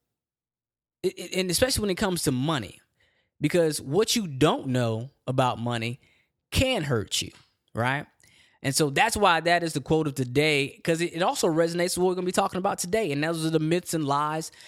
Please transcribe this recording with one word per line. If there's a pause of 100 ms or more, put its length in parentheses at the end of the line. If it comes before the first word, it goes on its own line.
(1000)
it,
it,
and
especially
when
it
comes
to
money, (600)
because
what
you
don't
know (160)
about
money (520)
can
hurt
you, (420)
right? (560)
And
so
that's
why
that
is
the
quote
of
today,
'cause
it,
it
also
resonates
with
what
we're
gonna
be
talking
about
today.
And
those
are
the
myths
and
lies (160)